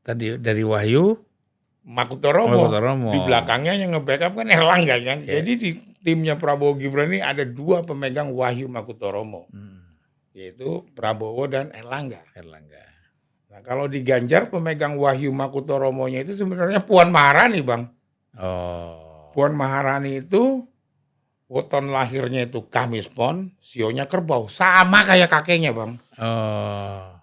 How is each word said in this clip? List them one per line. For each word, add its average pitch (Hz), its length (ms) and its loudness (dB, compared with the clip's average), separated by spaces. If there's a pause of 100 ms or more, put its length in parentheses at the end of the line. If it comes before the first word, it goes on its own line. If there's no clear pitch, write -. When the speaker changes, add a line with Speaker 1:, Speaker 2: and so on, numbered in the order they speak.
Speaker 1:
Tadi 117 400 -6
dari 110 220 0
Wahyu 110 500 2 (720)
Speaker 2:
Makutoromo. 135 800 2
Speaker 1:
Makutoromo. 123 480 0
Speaker 2:
Di 98 100 2
belakangnya 123 540 0
yang 190 180 -2
nge-backup 151 420 -2
kan 226 140 -6
Erlangga 165 500 4
kan. 127 240 -4
Speaker 1:
Ya. 143 180 -2
Speaker 2:
Jadi 196 140 -2
di 233 160 -2 (280)
timnya 160 380 0
Prabowo 143 400 0
Gibran 139 340 -2
ini 190 100 -2
ada 143 220 -4
dua 143 400 -2
pemegang 139 480 -6
Wahyu 123 360 -4
Makutoromo. 107 840 -10
Speaker 1:
Hmm. 98 320 -20 (520)
Speaker 2:
Yaitu 127 580 -10
Prabowo 110 560 -6
dan 135 240 -6
Erlangga. 120 640 -12
Speaker 1:
Erlangga. 78 520 -20 (680)
Speaker 2:
Nah, 101 100 -20
kalau 127 260 -6
di 139 140 -6
Ganjar 131 480 2
pemegang 151 460 -4
Wahyu 139 360 0
Makutoromonya 135 920 -4
itu 175 120 -10
sebenarnya 185 460 -2
Puan 180 300 8
Maharani, 165 500 6
Bang. 120 220 -2 (540)
Speaker 1:
Oh. 87 960 -10
Speaker 2:
Puan 143 220 2
Maharani 135 680 -2
itu 240 420 0 (840)
weton 139 440 -4
lahirnya 127 560 -2
itu 120 160 -10
Kamis 120 480 -4
Pon, 165 480 -4
sionya 120 480 -6
kerbau. 156 400 -2
Sama 185 560 6
kayak 185 260 6
kakeknya, 160 440 2
Bang. 113 260 -6 (160)
Speaker 1:
Oh. 104 960 -4 (120)